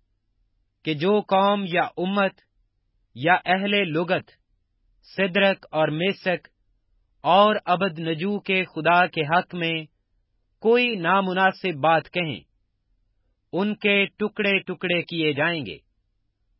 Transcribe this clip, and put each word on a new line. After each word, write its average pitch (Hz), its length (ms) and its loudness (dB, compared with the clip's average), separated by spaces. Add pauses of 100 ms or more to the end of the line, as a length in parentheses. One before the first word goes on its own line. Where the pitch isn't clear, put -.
(840)
कि 156 100 -2
जो 190 260 0
कौम 196 440 2
या 165 220 -2 (120)
उम्मत 190 380 -2 (800)
या 156 180 2
अहले 196 500 0
लुगत 165 420 -2 (760)
सिदरक 196 680 -2
और 151 180 0
मेसक 175 500 -4 (840)
और 202 320 4
अबदनजू 175 840 -2
के 185 260 -2
खुदा 170 420 2
के 165 140 -6
हक 160 340 0
में 165 320 -4 (760)
कोई 240 360 2
नामुनासिब 185 800 0
बात 156 300 2
कहें, 160 380 -6 (1080)
उनके 202 540 0
टुकड़े-टुकड़े 185 960 -4
किए 160 320 -2
जाएंगे 143 460 -4 (800)